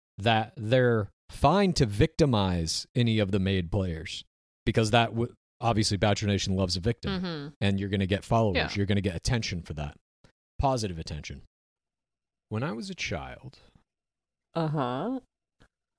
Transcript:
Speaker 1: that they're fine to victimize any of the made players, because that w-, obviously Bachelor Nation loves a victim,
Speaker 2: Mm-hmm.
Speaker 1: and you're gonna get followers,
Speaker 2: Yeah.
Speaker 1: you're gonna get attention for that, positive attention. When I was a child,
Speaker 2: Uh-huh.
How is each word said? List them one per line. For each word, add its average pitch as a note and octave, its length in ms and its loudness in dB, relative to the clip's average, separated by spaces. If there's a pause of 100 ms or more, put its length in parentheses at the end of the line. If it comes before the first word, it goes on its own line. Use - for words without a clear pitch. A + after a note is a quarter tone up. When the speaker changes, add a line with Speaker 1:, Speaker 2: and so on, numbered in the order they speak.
(180)
Speaker 1:
that A2 380 2
they're A#2 520 2 (220)
fine F#3 440 4
to C3+ 120 2
victimize G2+ 1080 2
any A2+ 240 2
of G2+ 140 2
the G2+ 80 2
made F#2 320 0
players, F2+ 520 -4 (400)
because A2+ 280 2
that A#2 180 6
w-, A2+ 240 -2 (260)
obviously A2 360 2
Bachelor G#2 320 2
Nation G2 260 0
loves F#2 220 0
a F2+ 40 -4
victim, F3 420 -2
Speaker 2:
Mm-hmm. D#3 260 -6 (120)
Speaker 1:
and G3 200 0
you're G3 80 -4
gonna F#2+ 180 0
get F#2+ 180 0
followers, A2+ 320 2
Speaker 2:
Yeah. - 180 0
Speaker 1:
you're G2+ 120 0
gonna G2+ 140 2
get F#2 160 -2
attention A2 460 -4
for - 120 -12
that, D2 220 -8 (640)
positive A2 400 0
attention. D2 420 -10 (1080)
When A2 140 -6
I D#3 100 -4
was G#3+ 180 -10
a F#3 40 -10
child, - 640 -10 (960)
Speaker 2:
Uh-huh. D#3 640 -2 (800)